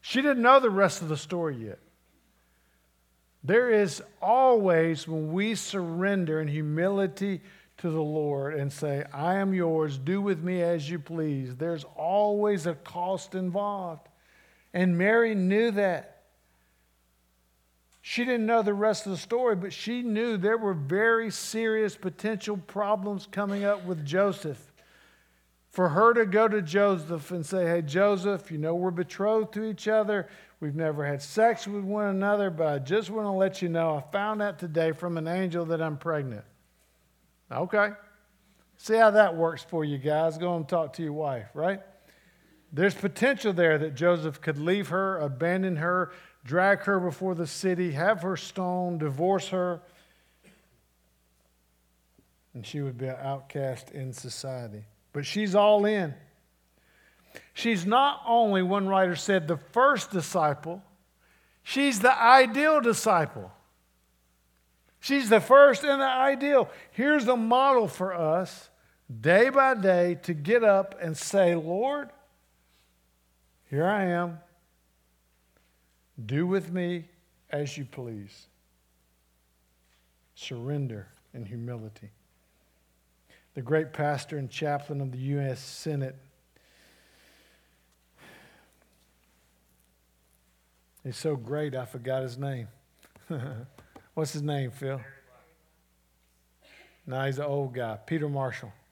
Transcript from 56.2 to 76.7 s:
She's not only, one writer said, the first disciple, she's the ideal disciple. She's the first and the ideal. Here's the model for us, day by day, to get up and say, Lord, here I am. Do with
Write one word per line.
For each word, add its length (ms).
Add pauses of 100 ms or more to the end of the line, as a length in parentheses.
She's 320
not 400
only, 360
one 240
writer 300
said, 320
the 80
first 540
disciple, 720 (800)
she's 380
the 140
ideal 640
disciple. 720 (1500)
She's 280
the 120
first 440
and 160
the 60
ideal. 640 (200)
Here's 340
the 120
model 520
for 240
us, 580 (500)
day 280
by 260
day, 480
to 120
get 280
up 380
and 160
say, 380
Lord, 560 (1600)
here 180
I 180
am. 340 (1900)
Do 220
with 260